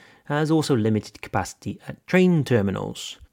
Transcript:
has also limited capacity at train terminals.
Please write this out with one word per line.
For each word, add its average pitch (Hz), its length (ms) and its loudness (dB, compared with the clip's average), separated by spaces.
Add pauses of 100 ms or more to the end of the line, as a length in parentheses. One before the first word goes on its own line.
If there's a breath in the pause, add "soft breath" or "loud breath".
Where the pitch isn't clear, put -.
(260 soft breath)
has 147 260 -2
also 151 240 2
limited 110 460 0
capacity - 640 -8
at - 180 -14
train 180 380 4
terminals. 101 720 -2 (160)